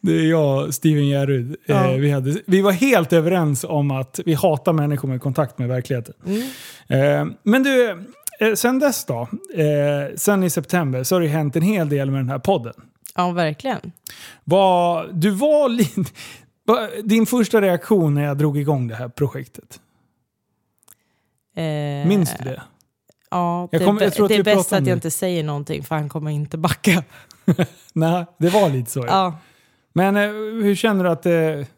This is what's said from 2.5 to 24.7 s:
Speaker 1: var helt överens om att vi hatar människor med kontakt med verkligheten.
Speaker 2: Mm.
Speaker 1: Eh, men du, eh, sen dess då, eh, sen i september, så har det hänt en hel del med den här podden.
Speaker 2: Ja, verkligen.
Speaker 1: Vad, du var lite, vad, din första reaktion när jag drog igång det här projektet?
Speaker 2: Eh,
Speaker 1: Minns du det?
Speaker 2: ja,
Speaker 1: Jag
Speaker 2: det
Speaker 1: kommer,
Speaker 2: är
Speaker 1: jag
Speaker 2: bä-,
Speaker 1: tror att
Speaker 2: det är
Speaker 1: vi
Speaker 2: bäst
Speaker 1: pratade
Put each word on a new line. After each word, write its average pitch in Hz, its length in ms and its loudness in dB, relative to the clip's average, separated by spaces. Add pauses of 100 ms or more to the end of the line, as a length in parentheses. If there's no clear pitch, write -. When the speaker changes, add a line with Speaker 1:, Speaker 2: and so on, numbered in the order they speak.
Speaker 1:
var 196 120 4
helt 180 400 4
överens 160 520 2
om 143 260 0
att 131 360 -6
vi 160 80 2
hatar 156 380 2
människor 147 360 0
med 127 120 -4
kontakt 139 380 -4
med 123 100 -4
verkligheten. 127 460 -6 (120)
Speaker 2:
Mm. 151 1000 -2
Speaker 1:
Eh, - 140 -10
men 240 200 4
du, 254 280 2 (500)
eh, 220 140 2
sen 254 240 0
dess 269 260 0
då, 117 160 -4 (340)
eh, 147 600 0
sen 202 280 2
i 175 60 0
september, 135 540 -2
så 185 100 0
har 180 60 2
det 165 80 0
hänt 147 280 -2
en 160 60 2
hel 180 260 0
del 139 220 -2
med 135 100 -2
den 123 80 -2
här 135 100 -4
podden. 123 360 -2 (400)
Speaker 2:
Ja, 180 160 0
verkligen. 175 600 -4 (520)
Speaker 1:
Vad, 175 720 2
du 175 160 2
var 285 380 2
lite, 226 360 -2 (600)
vad, 220 240 2 (160)
din 220 220 4
första 233 340 2
reaktion 175 540 2
när 143 100 0
jag 143 140 -4
drog 147 200 0
igång 139 300 -2
det 110 60 -10
här 123 140 -10
projektet? - 720 -8 (1800)
Speaker 2:
Eh, 151 520 -4
Speaker 1:
Minns 190 300 0
du - 60 -12
det? 131 180 -10 (680)
Speaker 2:
ja, 175 420 -4
Speaker 1:
Jag 165 80 0
Speaker 2:
det - 40 -2
Speaker 1:
kommer, 208 160 2
Speaker 2:
är - 40 2
Speaker 1:
jag 202 80 2
Speaker 2:
bä-, - 40 -6
Speaker 1:
tror 208 100 4
att - 20 0
Speaker 2:
det 214 60 2
är - 40 2
Speaker 1:
vi 202 40 2
Speaker 2:
bäst 208 140 4
Speaker 1:
pratade 190 220 0